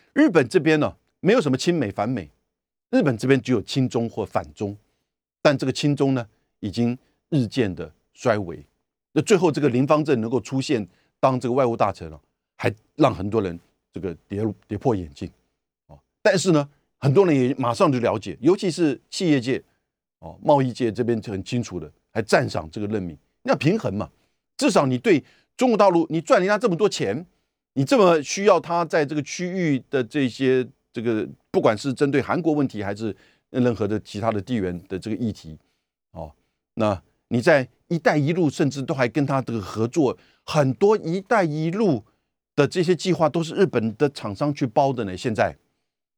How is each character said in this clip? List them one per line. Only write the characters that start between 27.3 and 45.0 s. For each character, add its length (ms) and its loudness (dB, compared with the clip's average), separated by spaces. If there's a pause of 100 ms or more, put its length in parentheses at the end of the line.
你 100 0
这 140 2
么 260 4
需 220 -6
要 140 6
他 260 -2
在 200 0
这 80 -8
个 80 -2
区 260 -8
域 420 -2
的 140 0
这 240 -2
些， 400 0 (260)
这 80 -6
个 260 -2 (240)
不 80 2
管 180 0
是 160 -6
针 160 0
对 120 0
韩 200 -4
国 120 0
问 140 0
题 140 -10
还 140 -6
是 200 -6 (340)
任 260 0
何 120 -2
的 140 -2
其 180 -12
他 120 0
的 100 -4
地 140 -6
缘 220 -4 (100)
的 100 -8
这 120 -8
个 60 -4
议 160 -4
题， 260 -16 (540)
哦， 200 -14 (440)
那 260 0 (280)
你 120 0
在 260 4 (200)
“一 120 -2
带 180 2
一 160 0
路” 160 2
甚 200 0
至 120 -6
都 120 -6
还 140 0
跟 180 -2
他 160 0
这 100 -10
个 80 -4
合 280 -4
作， 300 0 (280)
很 300 0
多 280 4
“一 160 -4
带 240 0
一 280 -2
路” 300 0 (540)
的 100 4
这 160 -2
些 140 2
计 160 -2
划 160 2
都 160 -2
是 120 -8
日 100 6
本 320 -2
的 140 2
厂 220 -10
商 200 -4
去 120 -2
包 280 0
的 100 -4